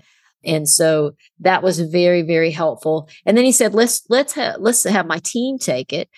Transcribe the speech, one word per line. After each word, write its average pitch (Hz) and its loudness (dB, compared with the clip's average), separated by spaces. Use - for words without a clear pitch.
And 156 -2
so 156 2
that 175 2
was 175 0
very, 175 2
very 165 0
helpful. 156 -4
And 208 4
then 247 4
he 262 4
said, 214 2
"Let's, 233 0
let's 269 0
ha-, - -6
let's 226 0
have 185 0
my 165 -2
team 254 -6
take 135 -6
it." - -8